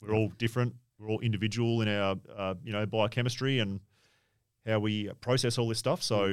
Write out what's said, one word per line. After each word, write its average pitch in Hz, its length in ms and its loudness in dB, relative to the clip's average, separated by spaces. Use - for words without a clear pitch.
We're 104 140 -2
all 110 140 2
different. 120 360 0
We're 107 120 -12
all 110 100 0
individual 113 640 0
in 107 60 2
our, 98 280 2
uh, 95 180 -4
you 110 80 -8
know, 104 140 0
biochemistry 120 760 0
and 98 200 -2
how 110 140 2
we 107 300 -2
process 123 360 2
all 117 100 2
this 110 100 -2
stuff. 156 240 -2
So 101 300 2